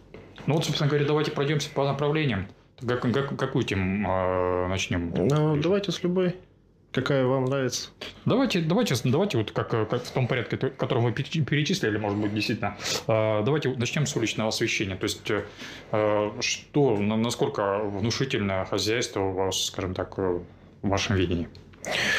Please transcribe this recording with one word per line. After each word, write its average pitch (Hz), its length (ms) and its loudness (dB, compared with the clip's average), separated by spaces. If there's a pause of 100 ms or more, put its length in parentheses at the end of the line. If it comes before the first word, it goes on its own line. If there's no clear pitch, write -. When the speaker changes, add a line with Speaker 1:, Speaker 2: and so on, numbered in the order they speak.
(460)
Speaker 1:
Ну 147 80 2
вот, 165 100 0
собственно 147 260 0
говоря, 147 160 2
давайте 151 240 0
пройдемся 147 420 -2
по 135 120 0
направлениям. 139 640 0 (400)
Как, 123 120 0 (120)
как, 139 260 -2
какую 131 260 0
тему, 98 440 0
э, 92 580 2
начнем? 90 480 -2
Speaker 2:
Ну, 151 420 2
давайте 180 360 0
с - 100 -6
любой. 180 320 0 (560)
Какая 135 340 2
вам 131 200 2
нравится? 131 460 -2 (360)
Speaker 1:
Давайте, 196 340 2
давайте 165 360 2
с-, 131 120 0
давайте 151 300 2
вот 104 140 -2
как, 120 160 -2
как 120 340 0
в - 80 -12
том 127 160 0
порядке, 120 300 -2
то, 135 140 -2
который 123 280 0
вы 117 140 2
переч-, 139 320 -2
перечислили, 143 520 0
может 104 220 0
быть, 104 160 0
действительно. 104 420 -2 (300)
Э, 110 380 4
давайте 151 240 2
начнем 131 360 0
с - 120 -2
уличного 110 320 0
освещения. 104 480 -2
То - 80 -6
есть, - 260 -4 (600)
э, 104 380 2 (100)
что, 135 560 2
на-, 104 200 2
насколько 110 680 0
внушительное 101 800 0
хозяйство 107 560 -2
у 95 120 0
вас, 95 340 -2
скажем 92 280 -4
так, 92 240 -6
э, 90 220 0 (420)
в 101 60 0
вашем 98 260 2
видении? 85 340 0 (720)